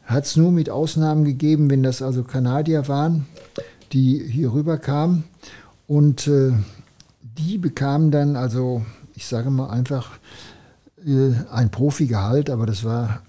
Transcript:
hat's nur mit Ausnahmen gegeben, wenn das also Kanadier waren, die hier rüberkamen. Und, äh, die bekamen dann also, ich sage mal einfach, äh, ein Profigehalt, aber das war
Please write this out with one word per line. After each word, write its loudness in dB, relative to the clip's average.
hat's -2
nur 4
mit 0
Ausnahmen 0
gegeben, 2
wenn 2
das -2
also -2
Kanadier -2
waren, 0
die 2
hier -2
rüberkamen. 0
Und, 2
äh, 4
die -2
bekamen 0
dann 2
also, -2
ich -14
sage -4
mal -2
einfach, -4
äh, 2
ein 2
Profigehalt, 0
aber -2
das -4
war -4